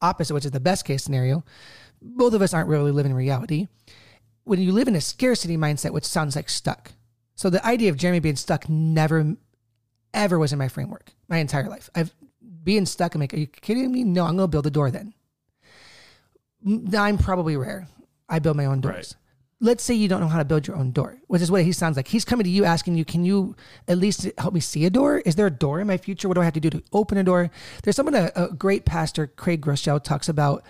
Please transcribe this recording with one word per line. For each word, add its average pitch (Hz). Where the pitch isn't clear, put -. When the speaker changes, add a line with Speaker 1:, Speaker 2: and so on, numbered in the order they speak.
Speaker 1:
opposite, 170
which 143
is 139
the 135
best 180
case 135
scenario." 135
Both 247
of 202
us 185
aren't 160
really 147
living 143
in 131
reality. 139
When 185
you 185
live 240
in 233
a 156
scarcity 196
mindset, 151
which 156
sounds 151
like 143
stuck. -
So -
the 180
idea 226
of 143
Jeremy 175
being 151
stuck -
never, 156
ever 202
was 147
in 143
my 135
framework -
my 170
entire 143
life. -
I've 165
being 190
stuck, -
I'm 151
like, 139
"Are -
you 151
kidding 254
me? 254
No, 180
I'm 165
gonna 190
build 147
a 147
door 143
then." 208
M-, 214
I'm 208
probably 170
rare. 175
I 165
build 151
my 143
own 135
doors. 113
Speaker 2:
Right. 85
Speaker 1:
Let's 233
say 247
you 214
don't 180
know 165
how 160
to 151
build 151
your -
own 131
door, -
which 175
is 170
what 185
he 180
sounds 160
like. 131
He's 220
coming 240
to 180
you 196
asking 170
you, 160
"Can 175
you 196
at 180
least 190
help -
me 165
see 151
a 190
door? 285
Is 160
there 208
a 185
door 147
in 208
my 185
future? 190
What 180
do 175
I 170
have 165
to 165
do 156
to 151
open 208
a 190
door?" 175
There's 208
someone, 294
a, 180
a 175
great 190
pastor, 156
Craig 170
Groeschel, 147
talks -
about 147